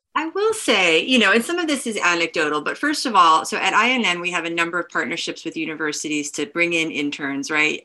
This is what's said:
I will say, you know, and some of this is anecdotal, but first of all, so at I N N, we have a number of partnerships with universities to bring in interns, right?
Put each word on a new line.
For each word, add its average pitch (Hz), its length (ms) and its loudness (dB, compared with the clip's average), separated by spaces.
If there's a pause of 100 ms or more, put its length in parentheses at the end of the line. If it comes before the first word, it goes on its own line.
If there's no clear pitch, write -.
(160)
I 202 100 -2
will 403 280 0
say, 180 500 4
you 254 160 4
know, 196 100 6
and 233 140 4
some 349 160 -2
of 320 80 -2
this 277 180 -2
is 214 100 -6
anecdotal, 165 640 0
but - 140 -4
first 294 300 -2
of 226 80 -2
all, 165 300 6
so - 120 -4
at 190 160 0
I 226 180 4
N 240 140 0
N, 175 160 0
we 175 120 -6
have 170 140 -2
a 170 40 -4
number 170 300 -2
of 170 80 -8
partnerships 165 560 -6
with 165 120 -10
universities 151 760 -6
to 147 140 -4
bring 170 260 -2
in 160 180 0
interns, 139 640 -6
right? 151 320 0